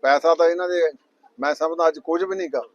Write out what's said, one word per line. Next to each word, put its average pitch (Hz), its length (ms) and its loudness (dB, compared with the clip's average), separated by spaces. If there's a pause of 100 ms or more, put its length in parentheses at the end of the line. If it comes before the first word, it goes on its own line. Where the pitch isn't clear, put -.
ਪੈਸਾ 143 320 4
ਤਾਂ 170 140 4
ਇਹਨਾਂ 180 200 -2
ਦੇ 175 120 -2 (580)
ਮੈਂ 143 160 -2
ਸਮਝਦਾ 165 340 0
ਅੱਜ 156 120 -2
ਕੁਝ 170 240 -4
ਵੀ 190 120 -6
ਨਹੀਂ 180 120 -6
ਗਾ। 131 140 -4 (120)